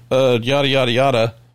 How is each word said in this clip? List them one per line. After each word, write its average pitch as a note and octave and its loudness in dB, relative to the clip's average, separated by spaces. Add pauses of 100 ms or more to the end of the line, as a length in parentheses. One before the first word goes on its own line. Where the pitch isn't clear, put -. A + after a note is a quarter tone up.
(120)
uh, C3 2
yada, C#3 -2
yada, C3 0
yada. A#2 0 (200)